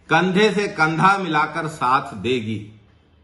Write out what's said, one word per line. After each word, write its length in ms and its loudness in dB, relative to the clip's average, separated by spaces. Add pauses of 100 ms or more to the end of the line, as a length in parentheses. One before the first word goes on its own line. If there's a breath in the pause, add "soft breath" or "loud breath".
(100)
कंधे 400 4
से 200 -2
कंधा 480 2
मिलाकर 500 -2
साथ 480 -2
देगी। 440 -4 (640)